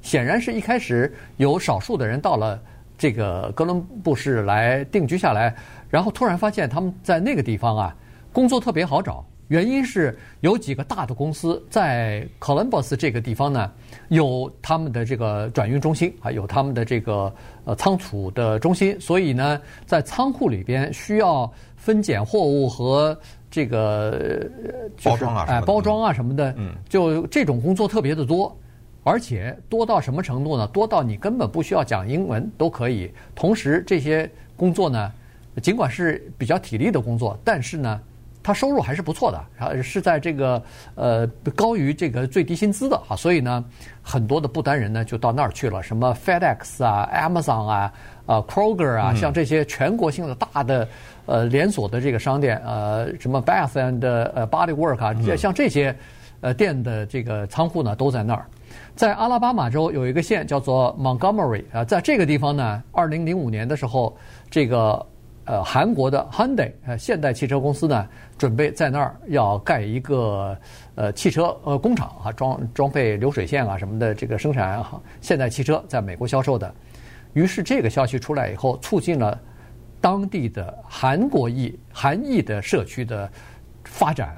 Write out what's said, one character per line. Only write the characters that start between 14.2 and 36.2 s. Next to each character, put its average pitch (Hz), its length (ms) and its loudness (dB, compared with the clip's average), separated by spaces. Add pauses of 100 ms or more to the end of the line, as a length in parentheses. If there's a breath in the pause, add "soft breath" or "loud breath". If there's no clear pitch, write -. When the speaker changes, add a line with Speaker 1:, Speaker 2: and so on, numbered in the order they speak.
Speaker 1:
他 160 160 0
们 160 120 -2
的 117 140 -2
这 120 140 -2
个 107 320 -2
转 113 200 0
运 135 120 2
中 156 120 2
心 170 280 0
啊， 120 100 -4
有 104 160 -4
他 135 160 0
们 139 100 -2
的 117 120 0
这 117 160 0
个， 101 320 -2 (320 loud breath)
呃， 110 100 -2
仓 196 220 2
储 98 340 -6
的 110 260 0
中 165 160 2
心， 196 280 2
所 175 180 2
以 156 140 0
呢， 143 260 0 (260 loud breath)
在 165 160 2
仓 262 300 -2
库 254 160 0
里 101 160 -2
边 135 300 -2
需 - 240 -2
要 151 340 2 (240 loud breath)
分 220 260 2
拣 110 240 0
货 214 140 2
物 143 300 4
和 143 500 0 (320 loud breath)
这 151 160 0
个， 110 840 0 (140)
呃， 240 320 -10
就 117 220 2
是， 127 80 -2
Speaker 2:
包 - 20 0
装 117 80 -2
啊 92 100 0
什 - 60 -2
么 - 0 -
的。 - 20 2
Speaker 1:
哎， 120 80 2
包 202 200 2
装 214 200 2
啊 208 120 2
什 123 100 -2
么 127 140 -2
的， 135 180 0
Speaker 2:
嗯。 98 180 -6 (140)
Speaker 1:
就 165 400 2
这 294 160 2
种 139 180 2
工 175 140 2
作 208 100 2
特 208 160 0
别 143 140 0
的 156 80 -2
多。 170 340 0 (440 soft breath)
而 175 160 2
且 123 400 -6 (120)
多 226 160 2
到 214 140 2
什 123 140 -4
么 160 80 -2
程 135 220 -4
度 151 140 -2
呢？ 107 100 0
多 202 180 2
到 226 160 2
你 113 140 -2
根 214 220 -2
本 143 120 0
不 160 140 -2
需 - 100 -2
要 175 80 4
讲 101 260 -2
英 170 200 0
文 113 200 -2 (100)
都 160 120 2
可 123 200 -2
以。 95 220 -4 (220 loud breath)
同 196 220 2
时， 160 320 2
这 190 100 2
些 156 320 0 (280 loud breath)
工 180 160 2
作 175 160 2
呢， 107 220 -2 (520 soft breath)
尽 185 120 4
管 196 140 2
是 160 480 -2